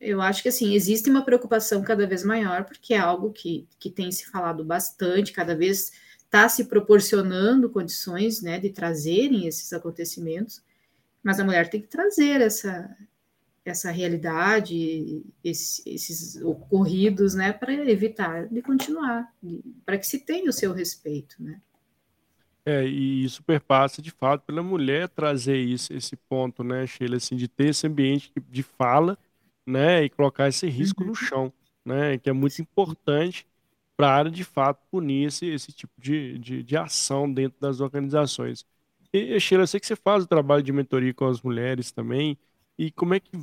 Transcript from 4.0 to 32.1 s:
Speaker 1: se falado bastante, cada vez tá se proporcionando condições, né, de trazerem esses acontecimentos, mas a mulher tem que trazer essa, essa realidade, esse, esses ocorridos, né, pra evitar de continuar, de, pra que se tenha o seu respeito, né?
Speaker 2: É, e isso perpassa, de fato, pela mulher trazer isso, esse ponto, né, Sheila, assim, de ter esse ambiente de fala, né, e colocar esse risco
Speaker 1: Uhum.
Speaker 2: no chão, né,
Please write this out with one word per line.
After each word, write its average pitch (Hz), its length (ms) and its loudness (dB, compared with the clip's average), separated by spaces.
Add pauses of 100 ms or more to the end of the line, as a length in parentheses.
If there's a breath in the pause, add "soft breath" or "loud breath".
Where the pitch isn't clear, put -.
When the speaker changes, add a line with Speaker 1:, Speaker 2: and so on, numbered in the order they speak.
Speaker 1:
se - 160 -8
falado 165 380 -6
bastante, 180 680 -2
cada 170 220 -2
vez 185 360 0 (380 loud breath)
tá 214 200 8
se 240 160 0
proporcionando 202 1040 4
condições, 196 720 -4
né, 170 180 -6
de 196 120 -2
trazerem 175 760 0
esses - 260 -8
acontecimentos, 170 880 -8 (600)
mas 196 160 0
a 196 60 0
mulher 175 240 2
tem 214 120 -6
que - 60 -20
trazer 302 540 2
essa, 196 540 -2 (680)
essa 175 260 -6
realidade, 165 1300 -2 (200)
esse, - 460 -6
esses - 540 -10
ocorridos, 190 920 2
né, 190 180 0
pra 254 200 -6
evitar 214 720 -2
de 233 140 -6
continuar, 269 720 -2 (100)
de, 170 180 -10 (240)
pra 196 120 -2
que 196 100 -6
se 285 120 -4
tenha 349 300 -2
o 240 40 0
seu 190 200 -2
respeito, 160 680 -8
né? 151 180 -14 (1040)
Speaker 2:
É, 143 200 2
e 135 360 0
isso 127 200 -6
perpassa, 139 580 2
de 156 80 -16
fato, 143 340 0
pela 156 200 -6
mulher 170 460 0
trazer 139 480 0
isso, 123 360 -4
esse 131 220 -10
ponto, 127 480 -4
né, 127 240 -4
Sheila, 123 300 -4
assim, 127 180 -6
de 123 120 -4
ter 139 220 0
esse 147 160 -2
ambiente 143 460 0 (180)
de 127 140 -6
fala, 147 540 2 (500)
né, 151 360 4
e 139 60 0
colocar 139 380 2
esse 139 200 -2
risco 165 360 -2
Speaker 1:
Uhum. - 20 -4
Speaker 2:
no 214 80 -6
chão, 135 400 -4 (320)
né, 139 320 0